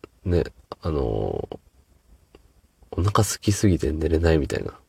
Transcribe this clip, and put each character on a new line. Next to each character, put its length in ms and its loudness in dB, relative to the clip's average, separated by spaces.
ね、 180 2
あ 80 -6
の、 580 -2
お 60 -14
腹 240 2
空 180 -2
き 140 0
す 160 2
ぎ 100 4
て 140 -2
寝 160 -2
れ 100 2
な 140 4
い 60 4
み 80 -2
た 120 -4
い 40 -8
な、 140 -12